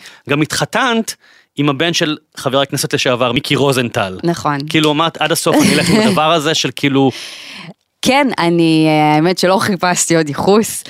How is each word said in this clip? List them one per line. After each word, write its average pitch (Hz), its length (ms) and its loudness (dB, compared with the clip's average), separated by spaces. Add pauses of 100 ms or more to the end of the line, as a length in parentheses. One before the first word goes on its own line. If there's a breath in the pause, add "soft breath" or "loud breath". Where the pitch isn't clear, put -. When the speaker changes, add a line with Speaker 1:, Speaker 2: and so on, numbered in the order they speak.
(300 loud breath)
Speaker 1:
גם 143 120 0
התחתנת 226 720 -2 (400 soft breath)
עם 147 140 -2
הבן 160 240 -2
של 151 240 -2 (200)
חבר 135 240 0
הכנסת 139 320 -4
לשעבר, 123 380 0
מיקי 123 240 -2
רוזנטל. 120 680 -2
Speaker 2:
נכון. 156 340 -2 (120)
Speaker 1:
כאילו 156 220 2
אמרת, 160 300 0
"עד 156 100 0
הסוף 170 240 0
אני 269 180 4
אלך 175 160 0
עם 214 120 2
Speaker 2:
<laughs> - 60 4
Speaker 1:
הדבר 160 240 2
הזה", 160 240 0
של 143 200 -2
כאילו 135 360 2 (920 loud breath)
Speaker 2:
כן, 269 260 2 (120)
אני, 165 500 4
אה, 151 260 4
האמת 175 220 2
שלא 190 240 2
חיפשתי 175 560 -2
עוד 160 120 0
ייחוס, 202 600 0